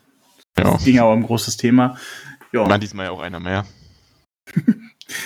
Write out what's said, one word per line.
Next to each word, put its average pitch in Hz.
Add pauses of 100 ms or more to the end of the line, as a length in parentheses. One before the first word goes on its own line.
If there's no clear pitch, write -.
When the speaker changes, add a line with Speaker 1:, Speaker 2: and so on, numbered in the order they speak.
(580)
Speaker 1:
Ja. 98
Speaker 2:
Es 82
ging 127
ja 120
auch 110
um 113
ein 113
großes 113
Thema. 127 (540)
Ja. 110
Speaker 1:
War 101
diesmal 101
ja 90
auch 87
einer 87
mehr. 95 (840)
Speaker 2:
<laughs> - (600)